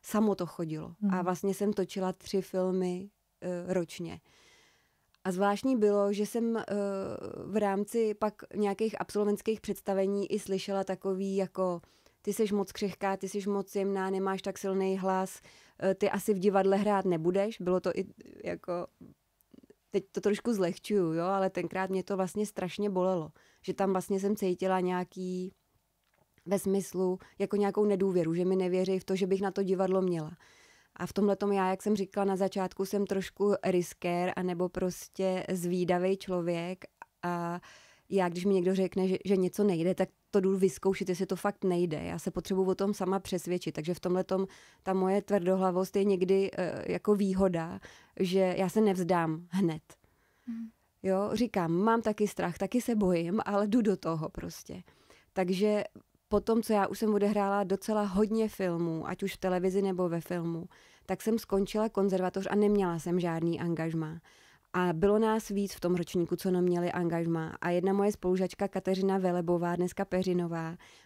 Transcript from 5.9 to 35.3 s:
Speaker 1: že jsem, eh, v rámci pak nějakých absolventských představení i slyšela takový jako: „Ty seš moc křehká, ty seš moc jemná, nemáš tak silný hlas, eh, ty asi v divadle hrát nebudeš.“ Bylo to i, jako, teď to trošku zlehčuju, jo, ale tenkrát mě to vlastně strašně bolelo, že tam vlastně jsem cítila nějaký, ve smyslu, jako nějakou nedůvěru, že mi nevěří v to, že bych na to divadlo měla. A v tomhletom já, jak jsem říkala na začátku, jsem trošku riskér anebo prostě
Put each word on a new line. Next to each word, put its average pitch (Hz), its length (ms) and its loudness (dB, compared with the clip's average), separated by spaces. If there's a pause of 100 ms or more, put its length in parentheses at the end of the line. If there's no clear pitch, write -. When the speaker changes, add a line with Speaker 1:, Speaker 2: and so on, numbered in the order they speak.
Speaker 1:
že 208 120 0
jsem, 233 320 -2
eh, 208 60 -4 (840)
v 196 120 -4
rámci 208 560 0
pak 208 200 -2 (220)
nějakých 208 460 0
absolventských 208 600 0
představení 196 680 -2
i 214 80 -2
slyšela 196 440 -4
takový 190 520 -4
jako: 185 460 -2 (400)
„Ty 208 120 -4
seš 208 180 0
moc 202 200 0
křehká, 196 460 -4
ty 190 120 -6
seš 202 180 -4
moc 196 280 -4
jemná, 196 340 0
nemáš 190 320 -2
tak 196 160 -8
silný 190 400 0
hlas, 190 440 -2 (380)
eh, 190 160 2
ty 202 140 2
asi 202 240 0
v 190 60 2
divadle 196 380 4
hrát 202 280 2
nebudeš.“ 180 560 0
Bylo 180 180 2
to 180 160 -2
i, 190 100 -4 (380)
jako, 175 440 -6 (1040)
teď 190 200 0
to 190 100 -4
trošku 214 320 2
zlehčuju, 180 600 0
jo, 165 120 0
ale 190 240 2
tenkrát 185 400 -4
mě 190 140 0
to 196 140 -4
vlastně 190 280 -2
strašně 196 440 -4
bolelo, 180 420 0 (300)
že 185 120 -6
tam 196 180 0
vlastně 190 280 0
jsem 202 160 0
cítila 185 440 0
nějaký, 185 720 -4 (920)
ve 190 140 0
smyslu, 190 600 0 (200)
jako 196 160 0
nějakou 202 300 2
nedůvěru, 185 480 2
že 180 120 0
mi 185 100 2
nevěří 185 440 2
v - 40 -8
to, 190 120 -2
že 185 120 0
bych 190 140 2
na 196 100 0
to 196 120 -2
divadlo 190 380 2
měla. 170 300 -2 (640)
A 180 100 -6
v - 80 -10
tomhletom 202 380 2
já, 190 180 2
jak 190 140 -2
jsem 214 120 2
říkala 196 300 -2
na 196 100 2
začátku, 190 500 -2
jsem 202 220 0
trošku 196 460 0 (120)
riskér 180 680 0
anebo 180 340 -2
prostě 185 840 -4